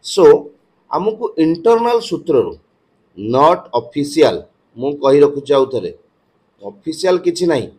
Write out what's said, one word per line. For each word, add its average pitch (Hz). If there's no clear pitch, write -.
So, 190
ଆମକୁ 214
ଇଣ୍ଟରନାଲ 226
ସୂତ୍ରରୁ, 143
not 131
ଅଫିସିଆଲ, 143
ମୁଁ 131
କହି 139
ରଖୁଛି 143
ଆଉ 135
ଥରେ, 92
ଅଫିସିଆଲ 160
କିଛି 170
ନାହିଁ। 110